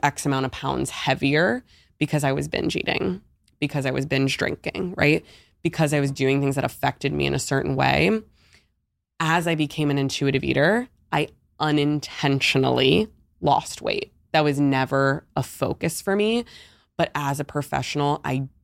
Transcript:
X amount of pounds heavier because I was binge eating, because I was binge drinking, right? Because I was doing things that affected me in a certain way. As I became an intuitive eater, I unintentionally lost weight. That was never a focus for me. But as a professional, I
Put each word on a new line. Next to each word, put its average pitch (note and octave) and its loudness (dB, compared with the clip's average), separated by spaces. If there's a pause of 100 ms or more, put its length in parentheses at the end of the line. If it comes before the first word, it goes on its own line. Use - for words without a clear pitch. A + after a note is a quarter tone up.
X - 0
amount C3+ 0
of C3 -2
pounds C3 -4
heavier D#3 0 (340)
because D3+ 0
I C3+ 2
was C#3+ -2
binge - -2
eating, - -2 (380)
because C#3+ -2
I C3 0
was C3+ -2
binge C3+ 0
drinking, - -4
right? D3+ 2 (400)
Because D#3+ 0
I D3 2
was C#3 0
doing C3+ 2
things C#3 0
that C3+ -2
affected C#3 -2
me C#3+ 0
in C#3 0
a C3+ 0
certain C#3 -2
way. C#3+ 2 (960)
As E3 0
I E3+ 0
became D3+ 0
an C#3 0
intuitive C3+ 0
eater, D#3 0 (240)
I D3+ -2 (300)
unintentionally C#3+ 2 (340)
lost - 0
weight. - -4 (220)
That D#3 4
was C#3+ 2
never C3+ 2 (100)
a C#3 -2
focus - -4
for G3 0
me. A3 2 (540)
But - 0
as C#3+ -2
a C#3+ -2
professional, C#3+ -2
I C3+ -2 (140)